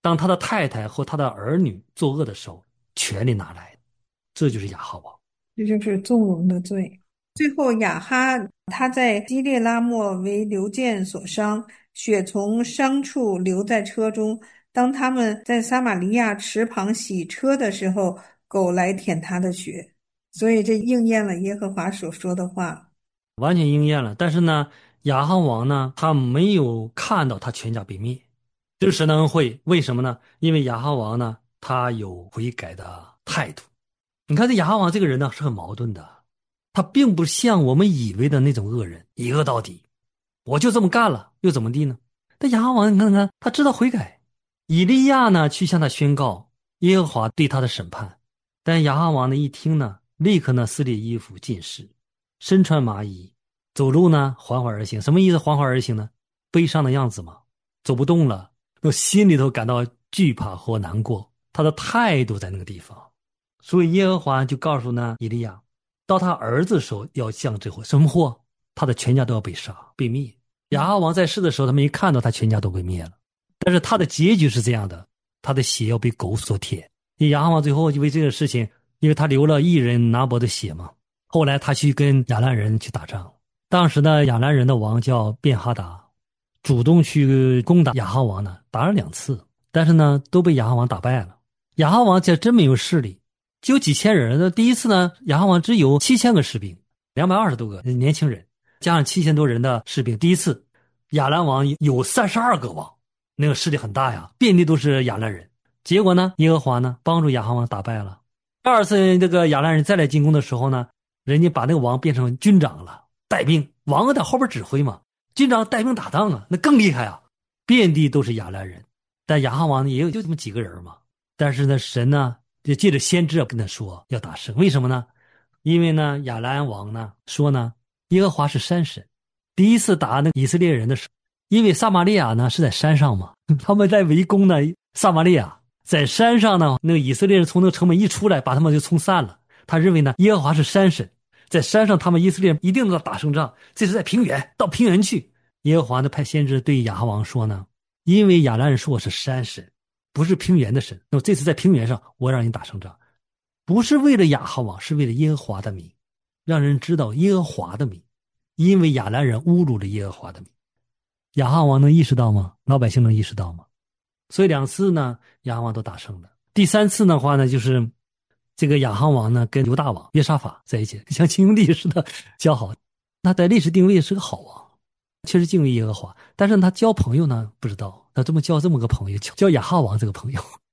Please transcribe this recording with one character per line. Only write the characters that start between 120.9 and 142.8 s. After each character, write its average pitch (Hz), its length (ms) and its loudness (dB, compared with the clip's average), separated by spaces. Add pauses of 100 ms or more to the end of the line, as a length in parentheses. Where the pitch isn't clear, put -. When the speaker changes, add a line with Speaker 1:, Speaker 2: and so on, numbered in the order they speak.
Speaker 1:
但 143 160 0
是 135 140 -2
呢， 135 120 2
神 120 300 -2
呢， 135 280 0 (260)
就 143 120 0
借 190 160 2
着 139 80 2
先 170 300 0
知 156 120 -2
啊 127 40 0
跟 117 140 -10
他 107 80 -4
说 92 420 -14
要 120 100 -6
打 - 160 -14
胜。 - 220 -12
为 180 140 4
什 139 100 0
么 127 80 -2
呢？ 127 160 -4 (600)
因 170 180 2
为 165 100 2
呢， 147 280 -2
亚 123 180 -10
兰 135 280 -4
王 104 240 -10
呢 110 220 -12 (140)
说 147 240 0
呢， 120 240 -2 (340)
耶 185 140 4
和 196 80 2
华 147 180 -2
是 143 100 -4
山 175 240 -2
神。 - 220 -8 (500)
第 202 160 4
一 233 80 6
次 202 160 2
打 135 260 -2
那 151 100 2
个 - 20 0
以 135 140 0
色 175 100 0
列 170 160 2
人 117 160 -2
的 131 80 0
时 - 120 -10
候， - 40 -20 (360)
因 226 140 4
为 196 120 4
撒 226 160 0
玛 180 140 4
利 208 100 2
亚 135 180 0
呢 120 160 2
是 165 140 0
在 131 80 2
山 151 260 2
上 131 220 2
嘛， 92 160 -12 (140)
<laughs> 147 120 2
他 202 140 0
们 202 120 4
在 202 180 4
围 165 200 4
攻 196 240 4
呢 175 60 4 (400)
撒 202 160 0
玛 160 140 2
利 180 80 6
亚， 104 260 0 (240)
在 151 240 0
山 233 320 2
上 208 180 4
呢， 143 240 2
那 165 120 0
个 160 80 4
以 135 120 0
色 196 140 0
列 196 100 6
人 175 80 6
从 180 160 0
那 185 60 6
个 180 60 2
城 180 160 2
门 175 100 4
一 208 80 4
出 202 220 -2
来， 160 120 2
把 127 140 -2
他 139 60 2
们 156 120 4
就 151 60 4
冲 170 180 -2
散 165 280 0
了。 - 160 -14 (260)
他 165 100 -2
认 170 160 4
为 165 80 4
呢， 139 180 2
耶 202 180 6
和 170 40 0
华 143 140 0
是 151 80 2
山 196 260 2
神， - 220 -2 (380)
在 170 120 0
山 214 240 2
上 202 140 4
他 175 140 0
们 170 100 4
以 185 80 4
色 180 100 -2
列 185 120 4
人 151 100 -2
一 180 80 0
定 233 160 0